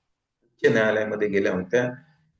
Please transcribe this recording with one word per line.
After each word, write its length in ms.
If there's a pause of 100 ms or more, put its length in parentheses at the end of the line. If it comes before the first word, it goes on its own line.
(440)
उच्च 280
न्यायालयामध्ये 560
गेल्या 260
होत्या 400 (460)